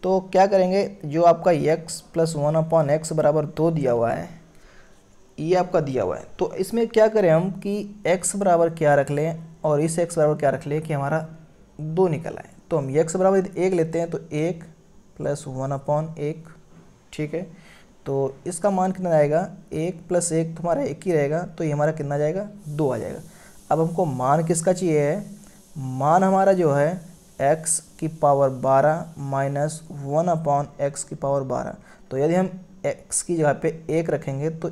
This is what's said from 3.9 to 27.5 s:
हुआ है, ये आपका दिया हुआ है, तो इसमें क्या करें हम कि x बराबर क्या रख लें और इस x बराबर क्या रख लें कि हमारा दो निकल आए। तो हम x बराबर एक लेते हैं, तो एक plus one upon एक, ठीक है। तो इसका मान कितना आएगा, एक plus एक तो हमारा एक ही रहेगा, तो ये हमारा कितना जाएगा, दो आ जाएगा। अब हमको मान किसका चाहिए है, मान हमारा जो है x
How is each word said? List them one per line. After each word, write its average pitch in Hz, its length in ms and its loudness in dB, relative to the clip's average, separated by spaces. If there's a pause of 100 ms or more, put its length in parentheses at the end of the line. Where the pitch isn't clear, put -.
हुआ 117 180 0
है, 85 180 -6 (1080)
ये 160 180 0
आपका 180 240 2
दिया 131 220 -2
हुआ 87 140 -2
है, - 80 -12 (140)
तो - 160 -2
इसमें 226 340 -2
क्या 220 200 6
करें 208 220 4
हम 170 280 4
कि 208 500 -6
x 180 280 0
बराबर 170 360 4
क्या 151 220 4
रख 143 160 2
लें 156 340 -2 (200)
और 151 160 2
इस 160 200 0
x 170 180 -2
बराबर 151 180 4
क्या 147 140 2
रख 135 160 -4
लें 147 160 -2
कि 156 100 -6
हमारा 147 340 -2 (520)
दो 160 300 0
निकल - 280 -4
आए। - 140 -16 (200)
तो 165 80 0
हम 135 180 -4
x 165 200 0
बराबर 190 320 4
एक 190 240 0
लेते 165 280 0
हैं, 170 100 -4
तो - 80 -4 (140)
एक 165 320 -4 (520)
plus 143 340 -6
one 135 280 -6
upon 156 400 -2
एक, 147 300 -8 (640)
ठीक 151 220 -6
है। 175 120 -6 (600)
तो 139 280 -2 (120)
इसका 180 260 -2
मान 185 200 0
कितना 185 200 -4
आएगा, 156 360 4 (240)
एक 165 360 -6
plus 175 240 0
एक 165 240 -2
तो 165 60 -12
हमारा 170 220 0
एक 156 220 -6
ही 185 60 0
रहेगा, 151 300 0
तो - 220 -8
ये 151 80 -2
हमारा 147 200 0
कितना 147 260 -4
जाएगा, 180 300 -2 (180)
दो 147 240 -2
आ 123 80 -4
जाएगा। - 220 -8 (500)
अब 156 100 2
हमको 165 240 0
मान 139 420 0
किसका 170 260 0
चाहिए 175 300 2
है, 165 220 -2 (520)
मान 139 480 2
हमारा 190 300 4
जो 170 180 2
है 151 300 0 (400)
x 160 280 2 (280)